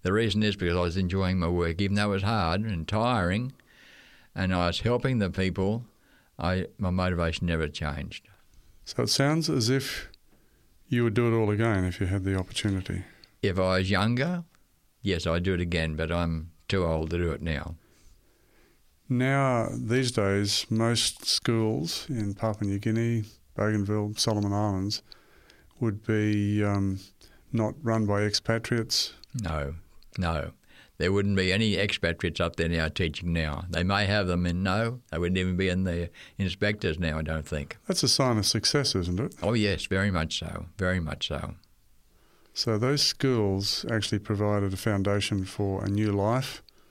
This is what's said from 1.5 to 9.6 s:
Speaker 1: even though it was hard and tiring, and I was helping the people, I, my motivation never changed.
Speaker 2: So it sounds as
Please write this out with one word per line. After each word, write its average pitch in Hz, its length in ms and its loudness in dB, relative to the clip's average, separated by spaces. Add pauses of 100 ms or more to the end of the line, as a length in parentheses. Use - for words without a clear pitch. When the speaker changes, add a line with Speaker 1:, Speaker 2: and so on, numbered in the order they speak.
Speaker 1:
even 98 160 2
though 104 140 2
it 98 40 2
was 95 80 0
hard 98 380 2
and 95 260 -4
tiring, 110 680 0 (840)
and 92 200 0
I 87 140 4
was 87 120 -2
helping 123 380 0
the 98 120 2
people, 95 540 0 (540)
I, 92 280 0 (120)
my 92 120 0
motivation 87 580 0
never 80 200 0
changed. 73 600 -6 (560)
Speaker 2:
So - 180 -4
it 110 60 0
sounds 151 420 2
as 123 200 0